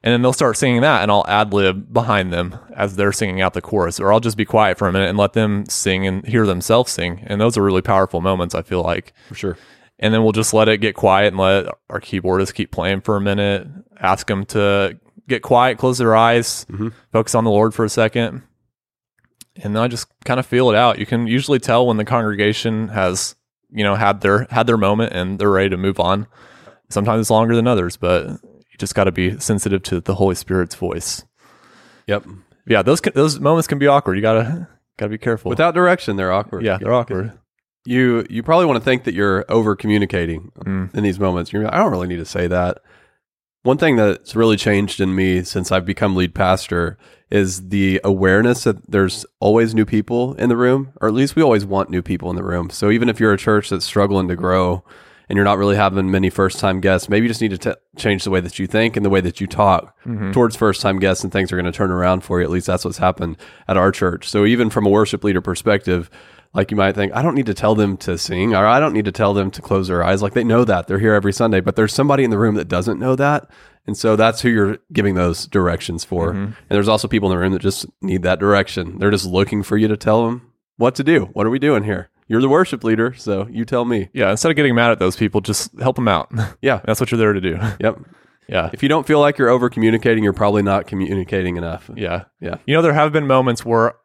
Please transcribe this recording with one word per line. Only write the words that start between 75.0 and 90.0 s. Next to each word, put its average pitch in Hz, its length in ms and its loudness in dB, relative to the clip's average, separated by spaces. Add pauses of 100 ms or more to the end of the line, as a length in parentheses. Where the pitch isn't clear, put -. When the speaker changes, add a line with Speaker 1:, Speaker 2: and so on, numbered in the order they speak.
Speaker 2:
those 90 320 0
directions 85 580 -2
for. 85 280 -2
Speaker 1:
Mm-hmm. 98 120 -6
Speaker 2:
And 110 100 -10 (140)
there's 101 200 2
also 110 180 0
people 101 240 0
in 90 80 0
the - 20 -2
room 92 120 0
that 92 100 -2
just - 240 -4 (160)
need 92 220 -2
that 90 160 0
direction. 98 580 0
They're 101 140 2
just 95 140 0
looking 98 360 0
for 104 140 -2
you 107 100 4
to 107 100 0
tell 113 300 2
them 120 160 -6 (340)
what 127 200 2
to 143 80 -4
do. 139 300 2
"What 107 120 0
are 110 40 2
we 131 100 -2
doing 135 240 2
here? 95 260 -6 (160)
You're 110 140 2
the 135 80 2
worship 147 340 2
leader, 113 340 0
so 101 320 -4
you 113 160 -6
tell 120 200 -2
me." 113 280 -2
Speaker 1:
Yeah, 104 200 0
instead 156 180 0
of 147 60 0
getting 139 180 2
mad 117 160 4
at 104 80 0
those 92 160 0
people, 104 260 0
just - 380 -6
help 127 220 -2
'em 117 80 0
out. 90 240 0 (140)
<laughs> - 160 -14
Speaker 2:
Yeah. 127 220 0
Speaker 1:
That's 107 140 0
what 127 140 -2
you're 117 60 0
there 107 140 4
to 98 80 0
do. 90 280 -4
<laughs> 98 100 -8
Speaker 2:
Yep. 107 200 -2 (500)
Speaker 1:
Yeah. 82 240 -2
Speaker 2:
If - 100 -6
you 139 60 2
don't 151 180 0
feel 151 140 4
like 147 180 2
you're 127 120 4
over 123 200 2
communicating, 110 540 2